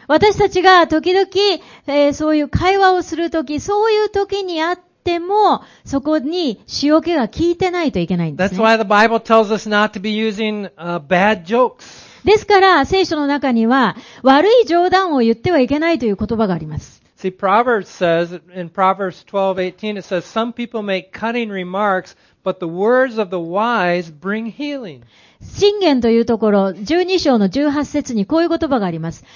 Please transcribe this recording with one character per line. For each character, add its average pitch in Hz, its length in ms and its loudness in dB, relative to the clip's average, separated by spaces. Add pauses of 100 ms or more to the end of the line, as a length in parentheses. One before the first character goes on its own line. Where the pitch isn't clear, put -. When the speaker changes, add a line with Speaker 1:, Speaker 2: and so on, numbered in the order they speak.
Speaker 1:
私 392 300 2
た 403 120 2
ち 370 120 -2
が 349 260 6
時 320 260 0
々、 381 140 2 (600)
え 285 220 2
ー、 285 40 0
そ 302 180 -2
う 311 40 2
い 302 60 2
う 294 80 -4
会 370 300 2
話 381 140 4
を 359 80 0
す - 140 -8
る 330 140 -2
と 320 160 -4
き、 294 140 -6
そ 415 300 0
う - 20 2
い 427 140 2
う 415 40 -4
と 403 160 -2
き 392 180 -6
に 349 180 -4
あ 339 120 -2
っ 359 60 -8 (240)
て 339 160 -2
も、 359 420 2 (240)
そ - 160 -4
こ 302 160 0
に 285 420 -4 (240)
塩 302 180 2
気 339 120 -2
が 262 160 0
効 - 120 -20
い 339 140 0
て 370 140 -2
な 349 140 -4
い 294 80 -2
と 196 80 -4
い 170 80 -2
け 180 100 -2
な 170 80 -2
い 160 60 -4
ん 143 40 -10
で 180 120 0
す 190 80 -8
ね。 180 40 -2
Speaker 2:
That's - 20 -2
why 220 160 4
the 220 60 -2
Bible 214 360 2
tells 220 340 2
us 214 160 -4
not 208 220 0
to 202 100 -10
be 214 100 -4
using, 214 640 -4
uh, 175 240 -6
bad 180 460 0
jokes. 247 640 -4 (160)
Speaker 1:
で 403 120 6
す 415 100 -14
か 403 120 4
ら、 359 260 4
聖 370 200 0
書 330 100 -4
の 294 120 -2
中 277 240 -2
に 226 160 2
は、 240 280 2 (280)
悪 285 260 6 (140)
い - 20 -10
冗 349 240 2
談 370 240 0
を 269 60 2
言 226 140 4
っ - 20 -6
て 233 160 -2
は 330 80 4
い 254 80 2
け 285 120 -2
な 330 120 0
い 311 80 0
と 247 60 -4
い 214 60 0
う 190 60 -4
言 214 200 -4
葉 220 100 0
が 185 80 -2
あ - 20 -2
り 160 80 -10
ま 151 140 -10
す。 - 220 -16 (160)
Speaker 2:
See, 185 140 -6
Proverbs 202 560 0
says, 170 540 -2 (180)
in 170 100 -10
Proverbs 190 540 -2
twelve 190 360 -2
eighteen, 185 360 -6
it 190 60 -8
says, 175 240 -6
"Some 233 280 -4
people 233 280 -8
make 190 300 -4
cutting 233 400 -6
remarks, 185 640 -4 (280)
but 185 160 -4
the 180 60 -6
words 220 560 0
of 190 80 -6
the 185 80 -4
wise 180 760 -2
bring 202 400 -8
healing." 254 500 -10 (380)
Speaker 1:
箴 415 400 0
言 294 220 2
と 233 80 2
い 226 100 4
う 233 60 2
と 233 140 0
こ 220 120 2
ろ、 196 220 2
十 240 300 -2
二 359 160 0
章 262 180 2
の 202 120 2
十 277 200 0
八 285 160 -2
節 277 300 -4
に 202 100 -2
こ 302 120 -2
う 330 60 2
い - 20 0
う 339 40 -2
言 330 80 -2
葉 269 220 -2
が 202 80 -2
あ 175 40 -4
り 165 60 -6
ま 160 140 -6
す。 - 120 -16 (120)